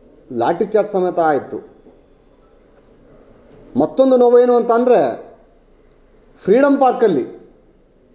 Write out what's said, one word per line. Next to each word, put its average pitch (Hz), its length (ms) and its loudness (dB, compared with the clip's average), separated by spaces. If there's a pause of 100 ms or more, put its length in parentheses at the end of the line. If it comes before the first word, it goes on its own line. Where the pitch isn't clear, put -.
(320)
ಲಾಠಿ 135 320 -4
ಚಾರ್ಜ್ 202 260 -2
ಸಮೇತ 180 280 -4
ಆಯ್ತು. 151 600 -4 (2000)
ಮತ್ತೊಂದು 254 400 0
ನೋವೇನು 247 400 4
ಅಂತ 226 140 0
ಅಂದ್ರೆ, 226 580 0 (1160)
ಫ್ರೀಡಂ 277 320 2
ಪಾರ್ಕಲ್ಲಿ 226 480 0 (920)